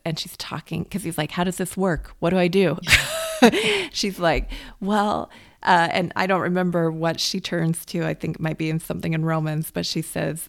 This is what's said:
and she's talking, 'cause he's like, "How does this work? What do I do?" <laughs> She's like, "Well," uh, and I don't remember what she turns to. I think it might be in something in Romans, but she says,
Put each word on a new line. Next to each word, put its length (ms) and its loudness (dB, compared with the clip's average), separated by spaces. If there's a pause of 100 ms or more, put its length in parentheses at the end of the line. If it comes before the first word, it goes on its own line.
and 140 -4
she's 180 -10
talking, 480 -8
'cause 180 -8
he's 160 -6
like, 140 -2
"How 120 0
does 140 -2
this 180 -4
work? 440 -2
What 100 2
do 80 4
I 100 4
do?" 300 4 (640)
<laughs> 500 4
She's 260 -4
like, 320 0 (300)
"Well," 500 0 (320)
uh, 300 6
and 240 0
I 100 0
don't 140 2
remember 500 2
what 300 -2
she 200 -2
turns 460 0
to. 180 -4
I 100 -2
think 220 -6
it 40 -10
might 180 -4
be 120 -2
in 100 -2
something 320 -4
in 120 0
Romans, 460 -2
but 160 -4
she 160 -4
says, 460 -4